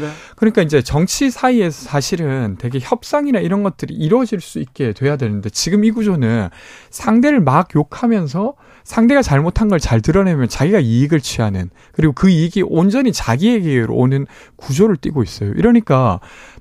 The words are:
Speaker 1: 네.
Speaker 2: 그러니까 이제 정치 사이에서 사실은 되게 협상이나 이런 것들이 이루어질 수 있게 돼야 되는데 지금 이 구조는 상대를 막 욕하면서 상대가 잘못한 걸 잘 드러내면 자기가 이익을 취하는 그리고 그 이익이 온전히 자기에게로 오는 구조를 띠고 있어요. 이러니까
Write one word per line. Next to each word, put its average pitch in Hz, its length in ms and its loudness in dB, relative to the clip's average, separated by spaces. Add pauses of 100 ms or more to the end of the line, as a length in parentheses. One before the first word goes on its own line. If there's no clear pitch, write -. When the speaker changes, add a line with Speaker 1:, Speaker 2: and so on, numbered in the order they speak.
Speaker 1:
네. 151 80 -8 (280)
Speaker 2:
그러니까 214 260 2
이제 147 200 2
정치 185 480 -2
사이에서 233 580 0
사실은 135 720 -4
되게 123 220 -6
협상이나 285 600 -2
이런 190 220 -2
것들이 - 320 -4
이루어질 202 460 0
수 - 180 -12
있게 127 360 -4
돼야 143 220 -2
되는데 104 340 -4
지금 208 340 0
이 226 60 4
구조는 135 580 0 (420)
상대를 240 500 2
막 147 340 2
욕하면서 196 800 -2 (300)
상대가 240 360 2
잘못한 170 480 0
걸 190 120 2
잘 113 200 0
드러내면 160 480 2
자기가 185 320 0
이익을 135 400 2
취하는 95 480 -4 (240)
그리고 156 220 0
그 190 160 2
이익이 170 360 0
온전히 202 460 2
자기에게로 139 840 0
오는 131 320 0 (300)
구조를 180 400 0
띠고 143 260 -4
있어요. 101 300 -6
이러니까 139 680 2 (400)